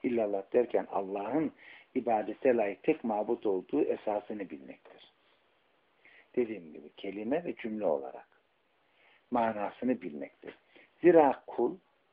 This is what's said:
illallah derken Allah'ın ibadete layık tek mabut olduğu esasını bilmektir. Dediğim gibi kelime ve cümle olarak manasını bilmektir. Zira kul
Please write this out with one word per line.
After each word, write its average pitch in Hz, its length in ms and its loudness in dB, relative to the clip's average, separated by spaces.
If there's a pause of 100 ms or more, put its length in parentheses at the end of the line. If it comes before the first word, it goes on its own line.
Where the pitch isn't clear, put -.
illallah 107 500 -2
derken 117 380 2
Allah'ın 101 600 -2 (440)
ibadete 113 600 0
layık 101 260 -2
tek 156 200 0
mabut 113 420 -2
olduğu 98 380 0
esasını 104 680 -4
bilmektir. - 640 -18 (1200)
Dediğim 101 380 -4
gibi 73 240 -18
kelime 110 460 -4
ve 120 120 -8
cümle 107 300 -6
olarak 123 420 -2 (1040)
manasını 113 680 -2
bilmektir. - 540 -12 (460)
Zira 160 460 8
kul 120 300 -2 (360)